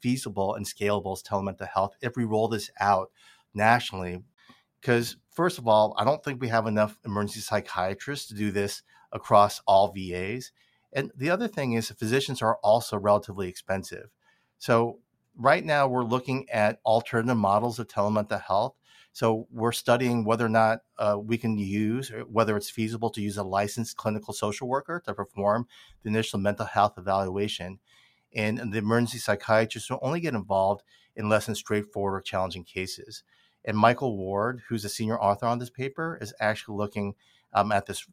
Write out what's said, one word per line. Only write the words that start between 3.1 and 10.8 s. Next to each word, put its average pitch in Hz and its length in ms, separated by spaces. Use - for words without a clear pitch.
nationally? 98 720
'Cause 120 380
first 175 280
of 117 100
all, 107 300
I 107 60
don't 151 200
think 131 160
we 127 80
have 113 180
enough 107 380
emergency 104 360
psychiatrists 98 880
to 110 60
do 104 160
this 101 320
across - 540
all 98 260
V 95 220
As. 101 380